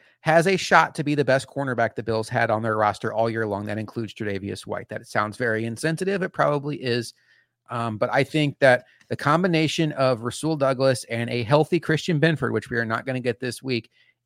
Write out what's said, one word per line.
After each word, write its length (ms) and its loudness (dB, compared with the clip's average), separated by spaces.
has 260 6
a 120 2
shot 380 4
to 80 -4
be 100 0
the 100 2
best 220 2
cornerback 480 -2
the 80 -8
Bills 260 -2
had 220 0
on 120 0
their 140 0
roster 340 2
all 200 0
year 160 -2
long. 180 -2
That 140 -4
includes 340 -8
Tre'Davious 540 -6
White. 240 -10
That 160 -10
sounds 320 -2
very 260 0
insensitive. 580 -4
It 120 -6
probably 420 -2
is. 380 -4
Um, 260 -4
but 160 -2
I 100 4
think 360 -2
that 260 6
the 80 -6
combination 760 2
of 280 0
Rasul 360 -4
Douglas 480 2
and 260 -4
a 120 -2
healthy 380 4
Christian 400 0
Benford, 320 2
which 160 -2
we 80 -4
are 80 -2
not 220 -4
gonna 140 -4
get 200 -2
this 220 -6
week, 280 -4